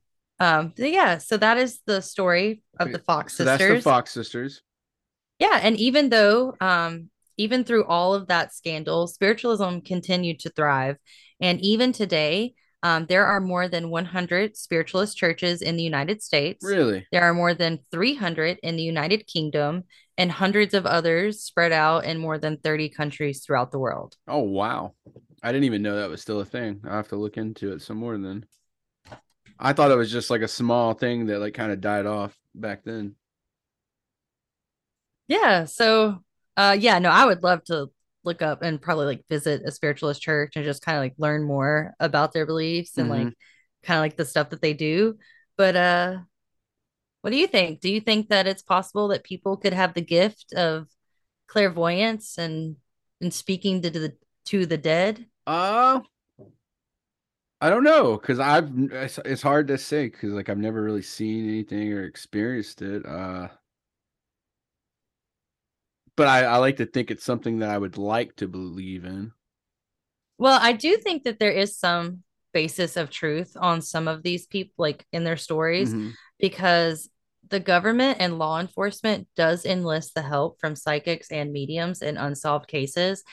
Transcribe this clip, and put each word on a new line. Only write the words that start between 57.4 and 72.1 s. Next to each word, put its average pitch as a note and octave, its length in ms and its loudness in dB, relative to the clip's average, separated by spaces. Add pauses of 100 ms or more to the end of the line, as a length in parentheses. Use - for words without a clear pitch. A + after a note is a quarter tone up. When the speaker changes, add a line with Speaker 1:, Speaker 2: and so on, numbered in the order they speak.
Speaker 2:
I D#3 100 2
don't A3+ 140 4
know, C4+ 340 6
'cause B2 220 -2
I've, D3 320 4 (200)
it's, C3 320 -8
it's C3 200 -4
hard D3 240 4
to C3+ 100 0
say D3 320 -4
'cause, G#2 220 -8
like, G2+ 180 -6
I've G2+ 80 -4
never A2 240 -4
really G#2+ 220 -4
seen A2 440 -6
anything G#2+ 460 -4
or G2 120 -6
experienced A2 760 -8
it. G2+ 240 -8
Uh, F#2 440 -10 (2750)
but D3 120 6
I, C3 160 6
I A#2+ 140 4
like C3+ 200 4
to A#2+ 80 -2
think A#2 260 -4
it's G#2 120 -8
something A#2 360 -4
that G#2+ 100 -2
I G#2 80 -2
would F#2+ 200 -4
like G#2+ 400 -2
to G2+ 100 -6
believe F#2 580 -10
in. G2 260 -10 (1080)
Speaker 1:
Well, C4 240 6
I A#3 120 4
do D#4+ 240 2
think F4+ 260 -6
that A3 160 -6
there G#3 120 2
is G3 260 -2
some F3 460 -2 (300)